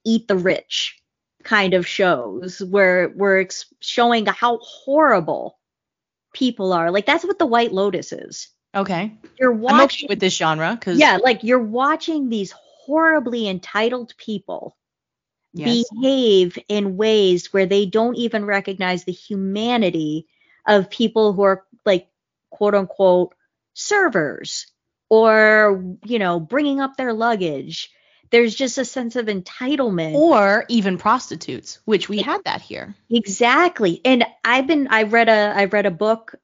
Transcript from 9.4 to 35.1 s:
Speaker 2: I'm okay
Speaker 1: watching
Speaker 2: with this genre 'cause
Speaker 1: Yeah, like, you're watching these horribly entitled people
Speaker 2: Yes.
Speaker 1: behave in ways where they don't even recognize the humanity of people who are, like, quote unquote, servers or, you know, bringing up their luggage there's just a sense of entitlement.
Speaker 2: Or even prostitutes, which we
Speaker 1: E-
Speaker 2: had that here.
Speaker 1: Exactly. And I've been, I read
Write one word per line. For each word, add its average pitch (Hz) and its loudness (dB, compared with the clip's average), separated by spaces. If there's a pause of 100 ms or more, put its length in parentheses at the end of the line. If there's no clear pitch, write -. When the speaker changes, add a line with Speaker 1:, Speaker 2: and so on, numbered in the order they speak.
Speaker 2:
I'm 220 -4 (200)
okay - 8
Speaker 1:
watching - -4
Speaker 2:
with 202 -2
this 190 0
genre 160 -2
'cause 180 -2
Speaker 1:
Yeah, 277 6
like, 240 0
you're 247 2
watching 277 -2
these 214 -4
horribly 277 -2
entitled 226 -4
people - -10 (800)
Speaker 2:
Yes. 233 0 (100)
Speaker 1:
behave 226 2 (100)
in 202 -2
ways 202 2
where 190 2
they 202 2
don't 226 -2
even 226 -4
recognize 190 -4
the 185 -6
humanity 190 -2 (400)
of 202 4
people 220 0
who 190 -2
are, 190 2 (220)
like, 185 0 (420)
quote 208 0
unquote, 185 2 (380)
servers 208 -4 (420)
or, 214 4 (220)
you 226 -4
know, 175 0
bringing 277 -2
up 269 -6
their 254 -4
luggage 180 -4 (400)
there's 233 4
just 262 -4
a 262 -2
sense 240 -8
of 240 -4
entitlement. 208 -4
Speaker 2:
Or 233 4
even 196 0
prostitutes, - -4
which 202 -2
we 208 -6
Speaker 1:
E- 196 -2
Speaker 2:
had 320 -6
that - -6
here. - -14 (160)
Speaker 1:
Exactly. 233 0
And 247 4 (200)
I've 254 0
been, 285 0
I 220 2
read 226 2